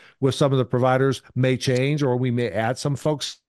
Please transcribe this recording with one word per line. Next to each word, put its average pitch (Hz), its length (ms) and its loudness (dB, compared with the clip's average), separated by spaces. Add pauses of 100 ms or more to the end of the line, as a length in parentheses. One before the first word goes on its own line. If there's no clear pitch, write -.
(200)
with 135 160 0
some 139 160 2
of 135 60 2
the 127 80 0
providers 131 560 2 (120)
may 131 220 2
change, 135 480 0
or 123 140 0
we 127 120 -2
may 120 200 -2
add 110 280 -2
some 143 200 -4
folks - 400 -4 (120)